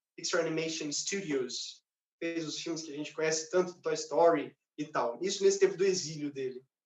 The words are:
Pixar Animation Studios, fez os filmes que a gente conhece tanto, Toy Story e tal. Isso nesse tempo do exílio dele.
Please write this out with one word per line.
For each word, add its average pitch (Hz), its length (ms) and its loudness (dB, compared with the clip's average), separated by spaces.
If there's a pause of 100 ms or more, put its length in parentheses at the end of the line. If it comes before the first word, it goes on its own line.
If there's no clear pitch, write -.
(180)
Pixar 165 240 0
Animation 160 500 -2
Studios, 147 880 -4 (380)
fez 165 260 -2
os - 140 -8
filmes 160 220 -6
que 143 100 -12
a 139 60 -10
gente 151 160 -8
conhece 160 360 0
tanto, 180 320 0
Toy 160 120 -2
Story 151 600 4 (240)
e 202 80 -4
tal. 120 360 -2
Isso 196 240 0
nesse 196 140 6
tempo 175 180 6
do 190 80 4
exílio 151 440 0
dele. 131 320 -6 (240)